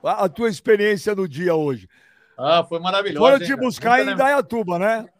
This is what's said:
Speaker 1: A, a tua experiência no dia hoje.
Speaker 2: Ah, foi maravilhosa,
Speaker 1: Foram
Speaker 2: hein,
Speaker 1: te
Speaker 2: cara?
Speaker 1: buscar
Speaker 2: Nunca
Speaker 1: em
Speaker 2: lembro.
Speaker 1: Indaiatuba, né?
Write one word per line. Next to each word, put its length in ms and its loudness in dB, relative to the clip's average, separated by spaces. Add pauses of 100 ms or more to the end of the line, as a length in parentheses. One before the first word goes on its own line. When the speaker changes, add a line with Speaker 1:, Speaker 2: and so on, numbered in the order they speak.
Speaker 1:
A, 220 -2
a 40 0
tua 200 -2
experiência 640 0
no 120 -4
dia 280 -2
hoje. 340 -4 (480)
Speaker 2:
Ah, 260 2
foi 160 -6
maravilhosa, 400 -2
Speaker 1:
Foram 180 8
Speaker 2:
hein, 60 0
Speaker 1:
te 60 -6
Speaker 2:
cara? 120 -2
Speaker 1:
buscar 280 -4
Speaker 2:
Nunca 120 4
Speaker 1:
em 40 0
Speaker 2:
lembro. 180 -2
Speaker 1:
Indaiatuba, 560 0
né? 260 -2 (140)